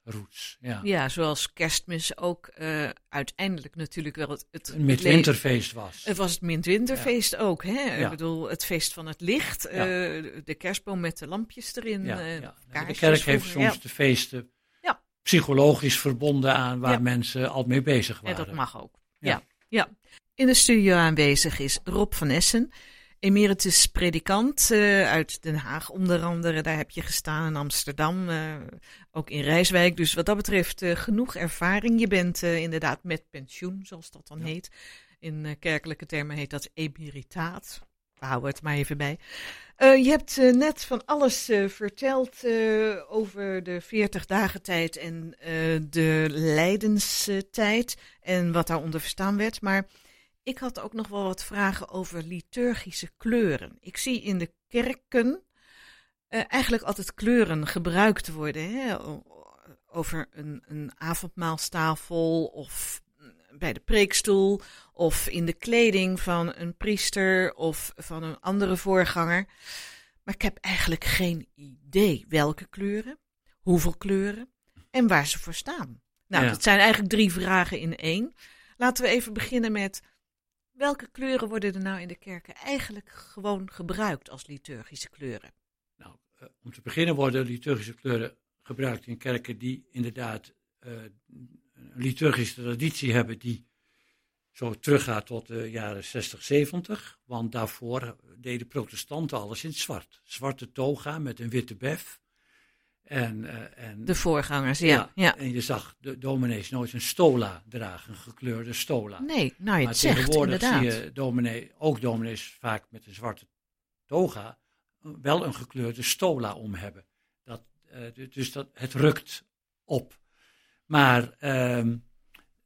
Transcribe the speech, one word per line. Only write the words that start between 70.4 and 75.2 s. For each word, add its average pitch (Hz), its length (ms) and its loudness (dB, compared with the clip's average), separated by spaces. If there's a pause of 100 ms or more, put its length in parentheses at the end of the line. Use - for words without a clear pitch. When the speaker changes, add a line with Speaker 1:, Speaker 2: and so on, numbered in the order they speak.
Speaker 2:
heb 196 180 0
eigenlijk 175 440 -2
geen 175 500 0
idee 143 760 2
welke 151 380 2
kleuren, 214 520 -6 (420)
hoeveel 175 360 4
kleuren 202 520 -4 (420)
en 254 160 4
waar 156 200 6